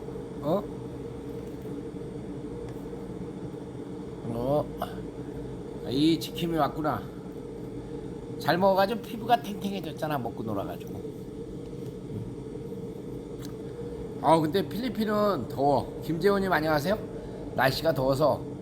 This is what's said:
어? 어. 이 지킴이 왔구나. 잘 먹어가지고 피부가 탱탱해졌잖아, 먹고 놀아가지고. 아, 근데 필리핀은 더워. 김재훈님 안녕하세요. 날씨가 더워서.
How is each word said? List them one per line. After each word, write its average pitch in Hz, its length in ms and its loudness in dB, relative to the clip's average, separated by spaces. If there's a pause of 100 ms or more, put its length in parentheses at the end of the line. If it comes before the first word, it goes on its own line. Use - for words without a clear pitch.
(420)
어? 147 220 2 (3750)
어. 131 320 2 (1200)
이 151 300 6
지킴이 165 400 -2
왔구나. 139 440 2 (1400)
잘 160 200 4
먹어가지고 196 440 6
피부가 226 380 2
탱탱해졌잖아, 180 800 -2
먹고 117 240 -2
놀아가지고. 90 680 -2 (3000)
아, 151 160 6
근데 170 300 2
필리핀은 208 800 0
더워. 135 560 2
김재훈님 190 480 6
안녕하세요. 156 460 4 (580)
날씨가 135 360 6
더워서. 135 480 6 (220)